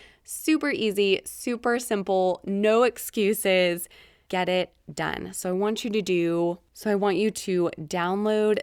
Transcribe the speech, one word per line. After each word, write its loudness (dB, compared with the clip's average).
super -2
easy, 2
super -2
simple, 0
no 4
excuses. 0
Get 0
it 0
done. -6
So -6
I 0
want 0
you -4
to 0
do, 0
so -4
I 2
want 2
you 2
to 0
download 0